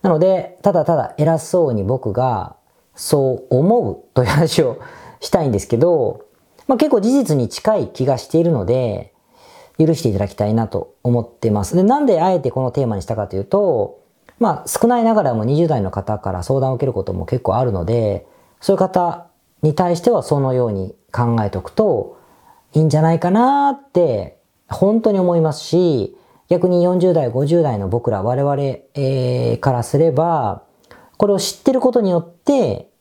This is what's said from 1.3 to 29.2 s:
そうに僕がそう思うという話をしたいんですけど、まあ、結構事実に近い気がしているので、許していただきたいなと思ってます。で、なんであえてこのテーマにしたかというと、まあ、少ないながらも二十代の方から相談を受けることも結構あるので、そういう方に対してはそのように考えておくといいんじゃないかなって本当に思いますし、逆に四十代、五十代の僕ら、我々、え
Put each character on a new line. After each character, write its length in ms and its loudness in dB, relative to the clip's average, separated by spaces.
そ 320 0
う 20 -2
に 120 -2
僕 260 -2
が 460 -4
そ 560 -2
う 60 2
思 360 2
う 80 -10
と 80 2
い 40 2
う 20 0
話 340 2
を 180 -2
し 80 -10
た 140 2
い 40 0
ん 60 0
で 60 0
す 80 -10
け 100 0
ど、 480 0
ま 80 2
あ、 20 -4
結 140 2
構 80 2
事 100 0
実 280 0
に 100 0
近 300 -2
い 100 -2
気 180 -4
が 120 0
し 100 -12
て 100 -2
い 60 2
る 80 0
の 140 -2
で、 480 -4
許 140 4
し 80 -4
て 80 0
い 40 -2
た 60 -2
だ 80 -2
き 60 -10
た 120 -2
い 80 0
な 140 0
と 360 -8
思 180 0
っ 80 -10
て 220 -4
ま 120 0
す。 140 -2
で、 60 4
な 180 2
ん 40 0
で 160 2
あ 100 2
え 100 0
て 100 -2
こ 100 -2
の 100 -2
テ 120 -2
ー 40 0
マ 100 -2
に 40 -6
し 40 -10
た 100 -4
か 120 -4
と 100 -6
い 20 -2
う 60 -4
と、 560 -2
ま 260 -2
あ、 20 -12
少 220 0
な 100 2
い 60 0
な 100 2
が 80 2
ら 100 0
も 120 -2
二 100 2
十 140 2
代 120 0
の 80 -2
方 300 -6
か 140 -6
ら 100 -6
相 160 0
談 140 0
を 20 -4
受 60 -4
け 40 0
る 60 0
こ 140 -4
と 80 -4
も 120 -6
結 160 -4
構 140 0
あ 80 0
る 80 0
の 140 -4
で、 420 -2
そ 140 0
う 20 4
い 0 -
う 20 -4
方 500 -2
に 120 2
対 220 0
し 60 -8
て 100 4
は 100 2
そ 200 0
の 120 0
よ 140 2
う 60 -2
に 220 -6
考 320 0
え 40 -2
て 80 -6
お 40 -4
く 100 -16
と 460 0
い 80 2
い 20 4
ん 60 2
じ 80 2
ゃ 40 4
な 120 4
い 80 0
か 100 0
な 400 2
っ 180 -10
て 480 0
本 300 2
当 140 -2
に 60 0
思 180 0
い 40 2
ま 120 0
す 80 -12
し、 560 0
逆 180 2
に 160 2
四 160 2
十 140 2
代、 180 0
五 140 -2
十 180 2
代 160 -2
の 80 -4
僕 240 -2
ら、 100 -2
我 180 -2
々、 220 0
え 960 -2